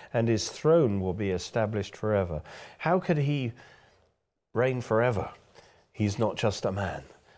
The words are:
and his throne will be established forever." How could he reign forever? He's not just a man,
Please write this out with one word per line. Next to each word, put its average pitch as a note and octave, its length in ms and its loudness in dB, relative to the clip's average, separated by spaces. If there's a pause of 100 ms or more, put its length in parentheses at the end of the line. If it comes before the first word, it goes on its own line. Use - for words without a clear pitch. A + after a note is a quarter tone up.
(120)
and A#2 140 2
his A2+ 240 2
throne D3 500 4
will F#2 140 -2
be G2 160 -2
established G#2 680 -2
forever." F#2+ 460 -2 (360)
How F3+ 200 0
could F3 200 0
he C#3 340 -2 (1000)
reign B2+ 280 0
forever? A2+ 500 2 (600)
He's G#2 260 0
not G#2+ 180 0
just - 280 -2
a G2 80 0
man, G2 320 -4 (340)